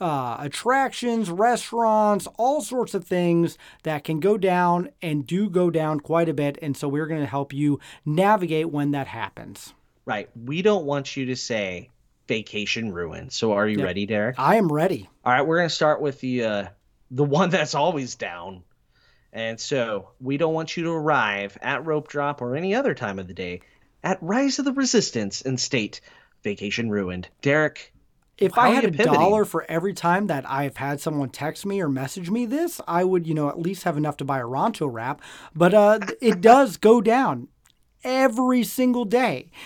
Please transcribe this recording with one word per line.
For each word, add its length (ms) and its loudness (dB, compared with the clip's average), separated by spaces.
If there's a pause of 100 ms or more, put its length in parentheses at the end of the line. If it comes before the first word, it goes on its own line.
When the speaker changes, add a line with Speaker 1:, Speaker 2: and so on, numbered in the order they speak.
Speaker 1:
uh, 380 -2
attractions, 880 0
restaurants, 1080 2
all 240 0
sorts 340 -4
of 100 -2
things 540 2 (240)
that 220 -6
can 160 -2
go 160 4
down 540 2 (120)
and 240 -2
do 240 -2
go 200 2
down 280 0
quite 300 0
a 60 -2
bit. 280 -2
And 140 -4
so 100 -6
we're 220 -2
gonna 180 -4
help 260 -6
you 280 0 (260)
navigate 640 2
when 220 0
that 160 -4
happens. 640 -12 (300)
Speaker 2:
Right. 320 -6
We 260 -6
don't 220 4
want 320 -4
you 100 -4
to 80 -2
say 540 -6 (400)
vacation 640 -4
ruin. 380 -8
So 220 0
are 160 2
you 100 0
Speaker 1:
Yep. 80 0
Speaker 2:
ready, 200 -4
Derek? 320 -2
Speaker 1:
I 180 4
am 160 2
ready. 360 -2 (160)
Speaker 2:
All 80 2
right, 100 4
we're 160 0
gonna 100 0
start 320 0
with 200 -4
the, 240 -2
uh, 200 -2 (460)
the 140 0
one 260 2
that's 240 0
always 400 0
down. 480 -12 (720)
And 260 -8
so 500 -4 (120)
we 160 -4
don't 180 0
want 220 -6
you 80 -4
to 80 -2
arrive 680 0
at 220 -4
Rope 240 -2
Drop 320 -4
or 160 -4
any 180 -2
other 200 0
time 240 -6
of 80 -10
the 80 -14
day 260 -8 (440)
at 180 -2
Rise 360 0
of 60 -2
the 80 -2
Resistance 720 0
and 160 -4
state, 420 -4 (420)
"Vacation 480 -4
ruined." 380 -4 (140)
Derek, 500 0 (460)
Speaker 1:
If 160 2
Speaker 2:
how 80 4
Speaker 1:
I 60 6
Speaker 2:
are 60 4
Speaker 1:
had 100 2
Speaker 2:
you 40 4
Speaker 1:
a 40 0
Speaker 2:
pivoting? 280 2
Speaker 1:
dollar 240 4
for 240 -6
every 240 -2
time 360 0
that 200 -4
I've 280 -4
had 240 -6
someone 300 -2
text 360 -8
me 160 -2
or 60 0
message 420 -4
me 160 0
this, 400 -4
I 180 2
would, 220 2
you 80 -2
know, 140 0
at 100 -6
least 260 -4
have 120 0
enough 220 -2
to 60 -6
buy 140 -2
a 60 -4
Ronto 460 -2
wrap. 300 -6 (340)
But, 200 6
uh, 240 8 (220)
it 200 4
does 360 8
go 240 6
down 480 0 (560)
every 600 4
single 400 2
day. 440 0 (180)